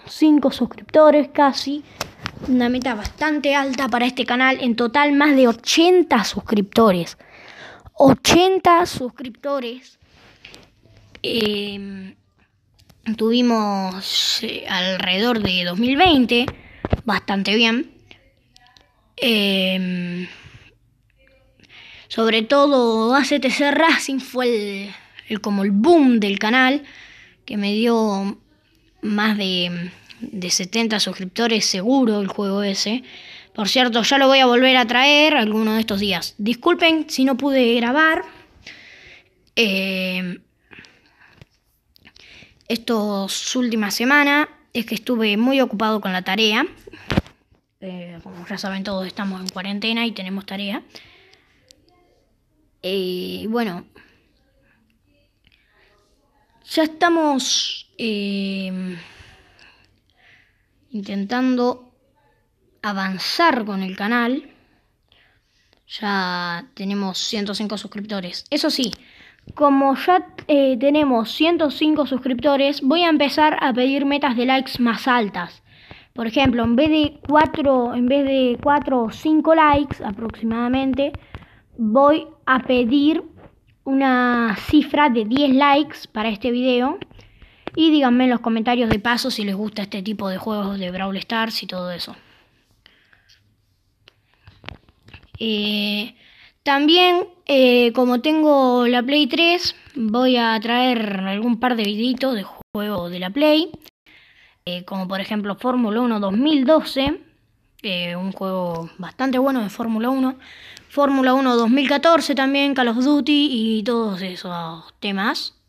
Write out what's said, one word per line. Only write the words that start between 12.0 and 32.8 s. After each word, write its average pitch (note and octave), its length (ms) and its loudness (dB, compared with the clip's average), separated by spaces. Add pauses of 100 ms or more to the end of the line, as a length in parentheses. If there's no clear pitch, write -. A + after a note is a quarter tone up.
tuvimos, G#3+ 1300 0
eh, A#3 260 -10
alrededor F#3+ 720 -2
de F3+ 240 -2
dos F3 140 -4
mil B3 180 0
veinte. C4 500 4 (580)
Bastante G3 500 -2
bien. A#3 380 0 (1200)
Em, F#3 1120 -2 (1800)
sobre A3+ 340 0
todo B3 720 2
A C#4 100 4
C C#4+ 160 0
T B3+ 100 0
C C#4+ 200 0
Racing C#4+ 500 2
fue B3 260 -4
el, G3+ 480 -4 (340)
el, G#3+ 120 -6
como G3+ 240 -2
el G#3 80 0
boom B3+ 480 6
del G3+ 180 -2
canal, B3+ 460 2 (600)
que - 120 -10
me G3+ 160 -2
dio G#3+ 680 0 (640)
más G#3+ 340 -2
de, F3+ 540 -4 (300)
de F#3 300 -10
setenta G#3+ 500 -2
suscriptores G3+ 640 -2
seguro A3 560 0
el G3 80 -4
juego G3+ 340 -4
ese. G3+ 400 -4 (500)